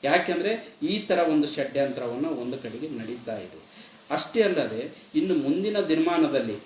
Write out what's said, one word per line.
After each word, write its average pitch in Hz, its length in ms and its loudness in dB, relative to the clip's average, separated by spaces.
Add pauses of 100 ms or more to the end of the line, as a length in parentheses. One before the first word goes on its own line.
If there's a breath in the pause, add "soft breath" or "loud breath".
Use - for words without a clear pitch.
ಯಾಕೆಂದ್ರೆ 185 760 2
ಈ 190 160 0
ತರ 180 200 0 (120)
ಒಂದು 147 180 4
ಷಡ್ಯಂತ್ರವನ್ನ 131 760 -2
ಒಂದು 127 360 -4
ಕಡೆಗೆ 120 260 -8
ನಡೀತಾ 113 480 -8
ಇದೆ. 98 360 -14 (380 loud breath)
ಅಷ್ಟೇ 220 320 0
ಅಲ್ಲದೆ, 143 520 0 (200 loud breath)
ಇನ್ನು 175 200 2
ಮುಂದಿನ 180 460 0
ದಿನಮಾನದಲ್ಲಿ 160 840 2